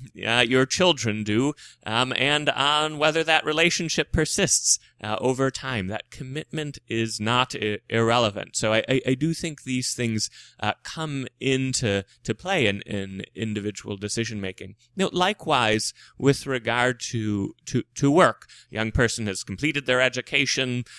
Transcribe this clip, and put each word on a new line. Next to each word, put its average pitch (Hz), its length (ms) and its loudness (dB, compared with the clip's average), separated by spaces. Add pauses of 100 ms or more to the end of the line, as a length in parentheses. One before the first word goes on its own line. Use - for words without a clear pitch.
(260)
uh, 117 220 4
your 127 180 4
children 117 580 0
do, 117 300 0 (320)
um, 123 300 0
and 147 340 0
on 151 480 2
whether 156 260 2
that 156 220 2
relationship 160 640 0
persists, - 680 2 (240)
uh, 107 160 -2
over 131 300 2
time. 123 380 -4
That 104 240 -8
commitment 147 680 -8 (100)
is 113 320 -2
not 120 360 0
i-, 104 240 -2 (100)
irrelevant. 113 680 2
So 110 180 0
I, 110 140 4
I, 131 200 2
I 135 80 4
do 156 180 0
think 156 300 -8
these 127 300 -2
things, 113 360 -2 (300)
uh, 107 140 -2 (100)
come 147 440 -6 (120)
into, 131 680 0 (180)
to 117 120 -4
play 175 320 0
in, 101 140 -2
in 98 420 -8 (120)
individual 104 600 -6
decision 110 420 -4
making. 95 360 -10 (200)
You 190 100 0
know, - 60 0
likewise, 139 800 2 (240)
with 131 280 2
regard 123 540 0 (120)
to, 107 440 -2 (100)
to, - 180 -2 (120)
to 139 160 2
work, 151 360 4 (220)
young 110 220 -4
person 113 360 0
has 95 160 -6
completed 143 420 -4
their 127 160 2
education, 127 840 0 (140)